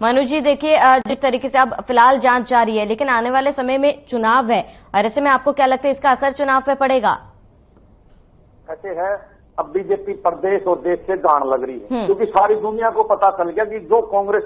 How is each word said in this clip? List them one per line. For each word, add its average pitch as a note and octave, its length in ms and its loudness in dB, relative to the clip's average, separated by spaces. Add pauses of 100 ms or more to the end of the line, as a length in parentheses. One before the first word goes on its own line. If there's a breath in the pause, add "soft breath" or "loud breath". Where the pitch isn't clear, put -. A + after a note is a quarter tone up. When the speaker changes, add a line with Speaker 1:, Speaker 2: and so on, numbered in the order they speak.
Speaker 1:
मनोज B3 240 2
जी D4 160 -2
देखिए, D4 340 2
अ, C4 220 6
जिस - 240 -4
तरीके C4 280 -2
से C4+ 100 2
अब C4 220 0
फिलहाल B3 380 4
जांच A#3+ 300 0
जारी A3+ 280 2
है, G#3+ 80 -2
लेकिन A3+ 240 -4
आने A#3+ 220 0
वाले C4+ 200 0
समय C4 260 -2
में C#4+ 280 -2
चुनाव A#3 460 0
है G3+ 100 0 (340 loud breath)
और G3+ 100 2
ऐसे A3+ 160 -4
में C#4+ 100 2
आपको C4 200 2
क्या C4+ 140 2
लगता C4 220 0
है C#4 40 2
इसका C4+ 200 0
असर C4+ 200 0
चुनाव C4+ 300 0
पे C#4 140 0
पड़ेगा? C4 420 0 (1500)
Speaker 2:
ऐसे D#3+ 200 -12
है, F#3+ 420 -6 (280)
अब - 120 -4
बीजेपी G3 420 -4
प्रदेश F#3 540 -2
और F3 120 0
देश E3+ 200 -2
से F#3+ 180 -6
गांड D3+ 280 0
लग C3 180 -2
रही B2+ 160 -8
है, G2+ 120 -18
Speaker 1:
हम्म। A#3+ 140 -4
Speaker 2:
क्योंकि G3+ 200 -2
सारी G3+ 300 2
दुनिया G#3+ 340 -2
को A3 140 0
पता G#3 280 2
चल F3 180 -4
गया G#3 160 -4
कि G#3+ 140 -10
जो G#3 220 0
कांग्रेस G3+ 440 -2